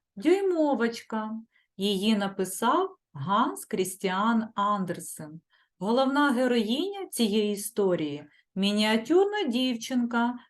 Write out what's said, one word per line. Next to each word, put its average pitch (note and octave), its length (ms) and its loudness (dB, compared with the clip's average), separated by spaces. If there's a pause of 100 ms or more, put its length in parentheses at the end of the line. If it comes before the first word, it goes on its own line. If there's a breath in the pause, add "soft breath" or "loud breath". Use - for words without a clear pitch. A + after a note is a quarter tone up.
(160)
«Дюймовочка». C4 1120 0 (460 soft breath)
Її G3+ 400 2
написав G3+ 800 -2 (160)
Ганс G#3 520 -2
Крістіан G3 920 -2
Андерсен. E3+ 880 -4 (380)
Головна C4+ 520 2
героїня C4 760 0
цієї G#3 460 0
історії — E3+ 720 -2 (300 soft breath)
мініатюрна A3+ 880 2
дівчинка, A#3+ 920 -2 (160 loud breath)